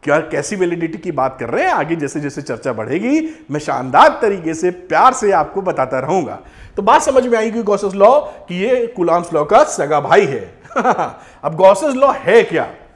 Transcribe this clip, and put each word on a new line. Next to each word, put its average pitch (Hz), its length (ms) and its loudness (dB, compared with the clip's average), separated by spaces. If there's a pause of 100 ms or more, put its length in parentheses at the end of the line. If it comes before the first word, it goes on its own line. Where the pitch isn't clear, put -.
क्या, 147 160 2
कैसी 160 360 -6
वैलिडिटी 170 420 -4
की 175 140 -10
बात 131 280 -4
कर 117 100 -8
रहे 233 140 -2
हैं, 370 80 0
आगे 170 240 -2
जैसे 147 240 -6
जैसे 143 220 -8
चर्चा 127 320 -6
बढ़ेगी 214 760 -4
मैं 147 80 -4
शानदार 139 640 4
तरीके 185 320 -2
से 175 180 -2
प्यार 180 420 2
से 208 180 0
आपको 170 300 0
बताता 135 380 -2
रहूंगा। 143 400 -4 (360)
तो 196 60 -4
बात 262 200 4
समझ 262 260 2
में 233 100 0
आएगी 220 260 -4
गॉसेस 202 300 -2
लॉ 214 260 6
कि 185 460 -8
ये 247 220 0
कूलॉम्स 170 460 -2
लॉ 151 120 2
का 262 180 4
सगा 151 360 -2
भाई 185 260 4
है। 117 280 -8 (240)
<laughs> 247 60 -2 (600)
अब 156 120 -4
गॉसेस 202 400 4
लॉ 269 160 2
है 214 320 4
क्या 151 260 -4 (260)